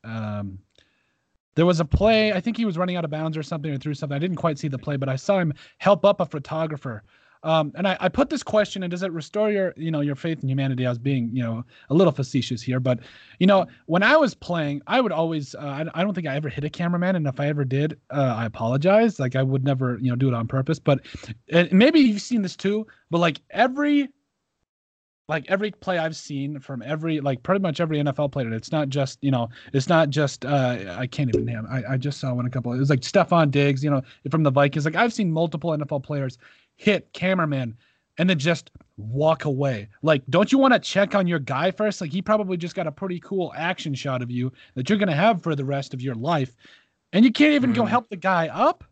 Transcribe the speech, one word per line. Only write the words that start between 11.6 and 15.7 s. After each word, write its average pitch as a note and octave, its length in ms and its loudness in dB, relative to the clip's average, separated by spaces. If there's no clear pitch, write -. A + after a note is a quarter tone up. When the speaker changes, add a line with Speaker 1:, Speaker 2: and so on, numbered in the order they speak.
Speaker 1:
a C3+ 40 0
little E3+ 180 6
facetious C3 500 -4
here, B2+ 160 -2
but, B2 220 0
you F3+ 80 6
know, F#3+ 180 4
when F3+ 180 2
I C4+ 120 6
was C#4+ 160 4
playing, D3 540 -4
I B3+ 140 0
would A#3 100 0
always, D#3+ 460 -4
uh, - 40 -14
I, C#3+ 400 -6